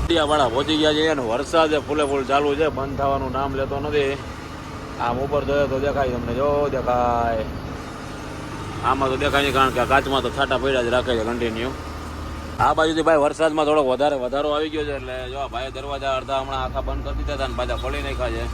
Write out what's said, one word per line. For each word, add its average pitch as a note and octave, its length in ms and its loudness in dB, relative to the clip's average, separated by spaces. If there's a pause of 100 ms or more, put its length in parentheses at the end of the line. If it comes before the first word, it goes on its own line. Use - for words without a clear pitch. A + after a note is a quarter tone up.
ડેડિયાપાડા D3+ 440 4
પહોંચી C#3+ 300 2
ગયા D3+ 160 4
છે D#3 160 2
અને D3 120 0
વરસાદ C#3 540 2
ફૂલે C#3+ 300 0
ફૂલ C#3 180 0
ચાલુ C#3+ 320 2
છે, D#3 140 2
બંધ C3+ 280 -4
થવાનું C#3 340 0
નામ C3+ 240 -2
લેતો C3+ 240 -2
નથી. C#3+ 380 0 (840)
આમ A#2+ 160 0
ઉપર C#3 260 0
જોઈએ C#3+ 240 2
તો C3 120 0
દેખાય C3+ 300 0
તમને, A#2+ 240 -2
જો C#3+ 380 2
દેખાય. A#2+ 720 0 (1400)
આમાં C3 240 2
તો C3 80 0
દેખાય C#3 240 2
નહીં, C#3 120 2
કારણ C3+ 160 6
કે B2 100 -2
આ A#2+ 60 4
કાચમાં C3+ 360 2
તો A#2+ 80 0
છાંટા C3 280 0
પડ્યા C3 240 2
જ A#2+ 60 0
રાખે B2 300 2
છે A2 60 0
કન્ટિન્યુ. A#2 480 -2 (880)
આ C3+ 140 4
બાજુથી D#3+ 280 2
ભાઈ D#3+ 160 6
વરસાદમાં D3+ 480 4
થોડોક D3 220 4
વધારે C#3 280 4
વધારો C3+ 340 0
આવી D3+ 200 0
ગયો D3+ 140 -4
છે, C#3+ 120 -4
એટલે B2+ 340 -8
જો B2+ 80 -8
આ C#3 100 -4
ભાઈએ B2 220 -6
દરવાજા C3+ 460 -4
અડધા C3 240 -2
હમણાં C3+ 240 -4
આખા C3 180 -4
બંધ C3+ 240 -4
કરી - 80 -4
દીધા - 200 -2
હતા C3+ 120 -2
અને A#2+ 100 -6
પાછા B2 200 -2
ખોલી C3 260 -4
નાખ્યા B2+ 280 -4
છે. A#2 240 -4